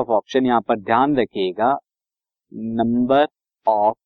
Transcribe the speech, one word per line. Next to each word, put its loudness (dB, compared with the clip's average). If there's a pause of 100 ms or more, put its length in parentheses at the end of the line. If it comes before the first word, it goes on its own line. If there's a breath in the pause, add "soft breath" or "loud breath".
of -2
option, 0
यहाँ 2
पर 0
ध्यान 0
रखिएगा, -2 (1080)
number 2 (420)
of 0